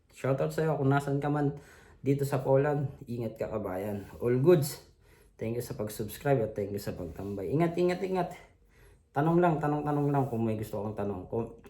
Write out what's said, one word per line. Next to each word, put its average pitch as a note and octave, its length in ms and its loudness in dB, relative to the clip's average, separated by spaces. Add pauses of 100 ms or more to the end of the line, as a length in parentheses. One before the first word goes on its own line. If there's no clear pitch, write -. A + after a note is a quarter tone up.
(120)
Shoutout C#3 400 0
sa'yo D#3 240 0
kung C3+ 160 2
nasan C#3+ 320 0
ka D3 80 0
man C#3+ 240 0 (480)
dito C#3 240 0
sa C3+ 160 -2
Poland. C#3 480 2 (160)
Ingat A#2 320 -6
ka, F#2 80 -4
kabayan. G2 560 -4 (160)
All A#2+ 240 2
goods. D#3+ 400 4 (560)
Thank A2+ 160 -4
you A#2+ 80 -2
sa - 160 -8
pag-subscribe A2 640 0
at G#2+ 160 -2
thank G2 160 -2
you G2+ 80 -6
sa G#2+ 80 -6
pagtambay. F#2+ 640 -6
Ingat, E3+ 240 2
ingat, F3+ 240 0
ingat. F#3 260 -2 (840)
Tanong E3 240 4
lang, E3 240 4
tanong, D3 240 0
tanong C#3+ 240 2
lang C3+ 160 2
kung A2+ 160 -2
may A2 160 0
gusto G#2+ 240 -6
kang G#2 240 -4
tanong. F#2 240 -8
Com-, A#2 240 -4 (140)